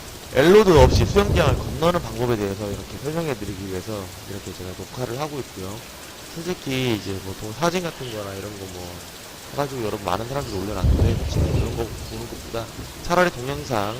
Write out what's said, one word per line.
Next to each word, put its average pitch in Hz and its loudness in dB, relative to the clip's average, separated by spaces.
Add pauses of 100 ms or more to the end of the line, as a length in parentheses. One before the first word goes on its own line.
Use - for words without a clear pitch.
(340)
엘로드 180 10
없이 123 10
수영장을 180 4
건너는 170 0
방법에 117 -2
대해서 101 -2
이렇게 98 -8
설명해 156 -2
드리기 98 -8
위해서 95 -6 (340)
이렇게 98 -10
제가 92 -10
녹화를 117 -6
하고 147 -6
있고요. 98 -10 (640)
솔직히 135 -2
이제 98 -4 (140)
뭐 95 -8
동-, 107 -8
사진 170 0
같은 135 -8
거나 101 -8
이런 98 -10
거 95 -10
뭐 90 -10 (600)
해가지고 135 -4
여러분 104 -4
많은 98 -2
사람들이 127 -4
올려놨는데, 92 2
혹시 - -2
그런 - 0
거 113 -2
보는 110 -10
것보다 - -8 (380)
차라리 175 4
동영상 123 -2